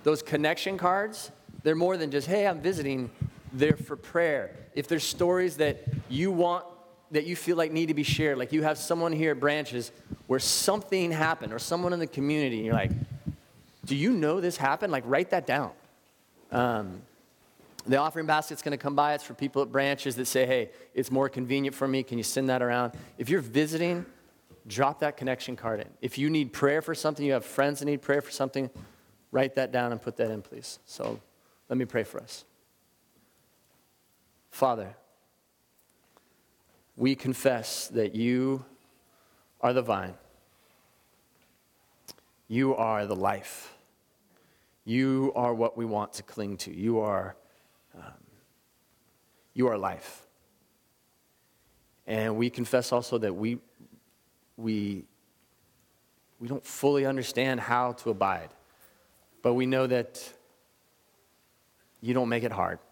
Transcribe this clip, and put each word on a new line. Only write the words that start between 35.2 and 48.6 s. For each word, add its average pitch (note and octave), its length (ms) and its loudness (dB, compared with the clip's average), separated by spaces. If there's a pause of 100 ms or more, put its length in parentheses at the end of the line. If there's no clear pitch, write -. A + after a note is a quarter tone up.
we C3 200 2
confess B2+ 720 0
that A2 260 0
you B2+ 520 0 (960)
are B2+ 120 2
the B2+ 80 2
vine. F#2+ 340 -2 (2250)
You C3 280 2
are A2 300 0
the G2+ 100 -2
life. G2 580 -4 (1120)
You C3 520 2
are A#2+ 180 2
what A2+ 240 0
we A#2 80 -4
want G#2 280 -4
to G2+ 100 -12
cling G2+ 340 -8
to. E2+ 160 -10
You A2 260 0
are, F#2+ 360 0 (600)
um, - 180 -20 (1400)